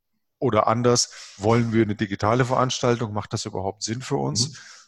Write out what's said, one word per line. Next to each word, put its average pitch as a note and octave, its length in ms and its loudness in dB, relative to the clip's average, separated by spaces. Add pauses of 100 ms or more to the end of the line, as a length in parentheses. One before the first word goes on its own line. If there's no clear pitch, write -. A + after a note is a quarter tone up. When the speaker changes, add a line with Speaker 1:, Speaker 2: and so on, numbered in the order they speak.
(380)
Speaker 1:
oder - 300 2
anders, A#2+ 680 0
wollen A#2 380 2
wir A2+ 80 6
eine G#2 140 -2
digitale G#2+ 500 0
Veranstaltung, B2 640 0
macht G#2 220 -6
das A2+ 100 -4
überhaupt F#2+ 380 -6
Sinn A2+ 180 -6
für - 160 -6
uns? A#2 320 -2
Speaker 2:
Mhm. D3 80 -18 (320)